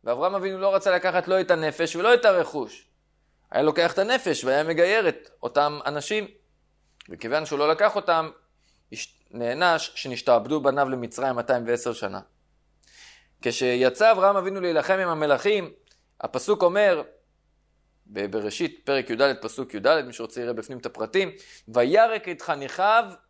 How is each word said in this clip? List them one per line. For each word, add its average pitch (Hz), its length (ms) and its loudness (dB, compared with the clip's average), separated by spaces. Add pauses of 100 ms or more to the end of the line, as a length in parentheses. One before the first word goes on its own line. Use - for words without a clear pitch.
ואברהם 143 300 -2
אבינו 190 240 -4
לא 196 160 0
רצה 196 160 0
לקחת 180 380 0
לא 190 120 2
את 180 100 -4
הנפש 160 460 0
ולא 220 180 4
את 240 100 2
הרכוש. 165 640 0 (640)
היה 131 120 2
לוקח 165 300 2
את 190 60 -2
הנפש 190 460 0
והיה 139 200 2
מגייר 175 440 2
את - 220 -6 (120)
אותם 147 440 0
אנשים. 147 400 -4 (840)
וכיוון 131 360 -4
שהוא 143 120 -6
לא 147 100 2
לקח 208 280 2
אותם, 160 340 0 (640)
הש-, - 380 -16
נענש 143 640 0
שנשתעבדו 123 680 0
בניו 139 280 2
למצרים 127 460 -4
מאתיים 120 320 0
ועשר 120 260 -2
שנה. 98 280 -8 (1200)
כשיצא 127 680 4
אברהם 196 240 4
אבינו 190 240 -4
להילחם 175 380 0
עם 185 100 -2
המלאכים, 160 640 0 (480)
הפסוק 202 420 -2
אומר, 180 400 4 (1040)
ב-, 101 240 -6
בראשית 107 540 -4
פרק 135 260 -2
י"ד, 131 300 2
פסוק 123 340 -10
י"ד, 135 320 2
מי 120 60 -16
שרוצה 117 280 -10
יראה 120 120 -4
בפנים 117 260 -10
את 117 80 -14
הפרטים, 160 440 -4 (380)
"וירק 190 600 2
את 175 140 -10
חניכיו" 180 640 0 (260)